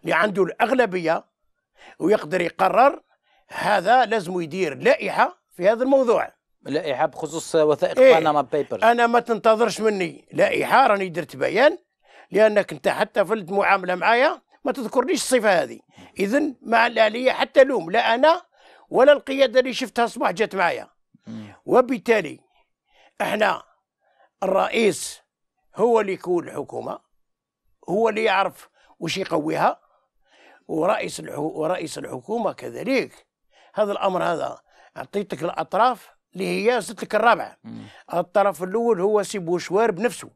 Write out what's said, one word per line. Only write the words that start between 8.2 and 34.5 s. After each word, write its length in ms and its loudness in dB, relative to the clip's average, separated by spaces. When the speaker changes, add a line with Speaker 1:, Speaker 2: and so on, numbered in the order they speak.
Speaker 2:
بيبرز. 420 -4
Speaker 1:
أنا 240 4
ما 120 4
تنتظرش 640 0
مني 520 -4
لائحة، 540 2
راني 220 0
درت 260 -10
بيان، 420 2
لأنك 420 2
أنت 140 -4
حتى 380 0
في 80 -2
المعاملة 640 0
معايا 460 0
ما 60 -4
تذكرنيش 500 -2
الصفة 420 2
هذه. 160 -12
إذن 420 0
ما 280 2
لا 200 2
لي 240 -2
حتى 300 4
لوم، 280 0
لا 240 2
أنا 260 4
ولا 220 6
القيادة 480 2
اللي 140 -2
شفتها 320 -2
الصباح 260 -4
جات 240 -2
معايا. 320 -2
Speaker 2:
مم. 260 -16
Speaker 1:
وبالتالي 720 0
احنا 420 -2
الرئيس 760 -2
هو 260 2
اللي 120 -4
يكون 340 -4
الحكومة، 520 -10
هو 200 0
اللي 140 -4
يعرف 460 -2
وش 180 -6
يقويها، 640 -2
ورئيس 520 -4
الحو-، 380 -8
ورئيس 400 -6
الحكومة 560 -6
كذلك. 720 -6
هذا 180 -2
الأمر 320 -2
هذا 360 -4